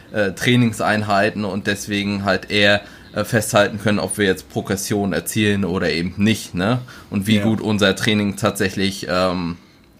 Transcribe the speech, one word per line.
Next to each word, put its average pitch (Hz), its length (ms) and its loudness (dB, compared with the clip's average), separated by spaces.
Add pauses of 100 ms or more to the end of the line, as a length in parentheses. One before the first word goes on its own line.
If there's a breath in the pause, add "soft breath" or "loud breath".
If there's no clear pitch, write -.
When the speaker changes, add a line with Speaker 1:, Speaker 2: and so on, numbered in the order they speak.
(140 loud breath)
Speaker 1:
äh, 101 180 0
Trainingseinheiten 107 1120 2
und 98 240 -4
deswegen 101 560 -2
halt 92 260 -2
eher, 101 320 4 (320 loud breath)
äh, 104 120 -2
festhalten 104 540 2
können, 104 200 0
ob 95 180 -4
wir 104 80 2
jetzt 92 240 0
Progression 101 640 -2
erzielen 101 540 0
oder 87 260 0
eben 82 240 -2
nicht, 101 400 0
ne? 107 240 0 (300 loud breath)
Und 101 180 -2
wie 110 100 4
Speaker 2:
Ja. 101 60 0
Speaker 1:
gut 110 160 2
unser 101 380 2
Training 104 400 0
tatsächlich, 98 720 -2
ähm, 90 480 -2 (420 loud breath)